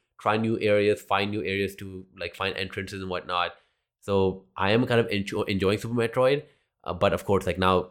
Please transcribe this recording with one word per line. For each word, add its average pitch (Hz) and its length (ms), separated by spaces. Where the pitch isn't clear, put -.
try 107 160
new 113 240
areas, 104 420
find 101 300
new 104 100
areas 95 320
to, 95 320
like, 87 200
find 95 200
entrances 98 440
and 92 100
whatnot. 87 400
So 95 440
I 95 140
am 117 160
kind 120 140
of 117 80
enjo-, 101 400
enjoying 98 300
Super 117 180
Metroid, 127 480
uh, 87 100
but 92 180
of 85 120
course, 98 220
like, 87 120
now 92 320